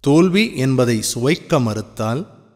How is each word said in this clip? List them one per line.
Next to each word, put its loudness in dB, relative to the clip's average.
தோல்வி 2
என்பதை 0
சுவைக்க -2
மறுத்தால் -4